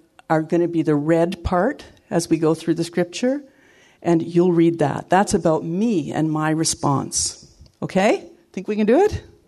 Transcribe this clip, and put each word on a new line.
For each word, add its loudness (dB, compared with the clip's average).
are 2
gonna 0
be -2
the 2
red 0
part -2
as -4
we 2
go 2
through -4
the -2
scripture, -4
and 2
you'll 2
read 2
that. -2
That's 2
about 0
me -2
and 0
my -2
response. -2
Okay? 0
Think -10
we -4
can 0
do 4
it? 0